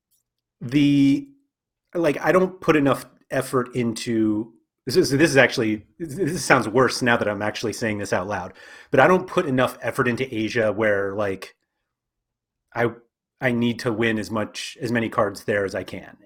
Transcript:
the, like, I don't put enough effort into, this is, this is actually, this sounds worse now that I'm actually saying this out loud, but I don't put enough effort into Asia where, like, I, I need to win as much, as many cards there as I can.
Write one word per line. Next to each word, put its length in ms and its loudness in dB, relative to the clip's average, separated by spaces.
the, 680 2
like, 260 0
I 120 2
don't 280 2
put 160 4
enough 280 2
effort 440 -2
into, 800 -2
this 100 0
is, 140 4
this 200 4
is 60 2
actually, 500 2
this 460 -4
sounds 240 2
worse 340 0
now 160 2
that 100 -2
I'm 140 -4
actually 320 -6
saying 240 -4
this 160 -6
out 120 -2
loud, 280 -8
but 100 4
I 60 8
don't 200 4
put 200 -2
enough 360 0
effort 260 -2
into 260 -4
Asia 380 0
where, 420 0
like, 420 -6
I, 160 0
I 120 0
need 280 0
to 120 -2
win 260 0
as 120 -6
much, 500 -6
as 120 -6
many 180 0
cards 340 -2
there 220 0
as 80 -6
I 100 -6
can. 420 -14